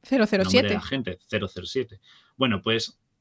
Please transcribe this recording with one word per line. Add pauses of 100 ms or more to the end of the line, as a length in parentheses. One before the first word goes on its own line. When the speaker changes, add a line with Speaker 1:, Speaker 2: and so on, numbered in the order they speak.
Speaker 1:
Cero
cero
siete.
Speaker 2:
Nombre
de
la
gente, (100)
cero
cero
siete. (360)
Bueno,
pues (220)